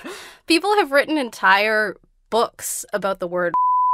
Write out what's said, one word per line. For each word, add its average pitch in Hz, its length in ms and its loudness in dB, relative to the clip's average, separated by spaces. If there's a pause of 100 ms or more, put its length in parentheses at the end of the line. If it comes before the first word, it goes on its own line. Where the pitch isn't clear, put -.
<laughs> - 420 -18
people 359 300 2
have 302 160 0
written 285 260 2
entire 214 800 2 (340)
books - 640 -4
about 196 260 -4
the 180 80 -4
word. 175 240 -2 (420)